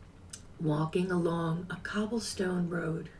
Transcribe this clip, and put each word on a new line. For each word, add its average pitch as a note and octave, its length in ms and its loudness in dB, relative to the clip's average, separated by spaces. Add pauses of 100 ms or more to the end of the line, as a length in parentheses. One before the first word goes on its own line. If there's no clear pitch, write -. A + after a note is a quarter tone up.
(600)
walking D#3+ 520 2
along E3+ 580 2
a E3+ 80 -6
cobblestone G3 920 0
road. E3+ 400 -2 (100)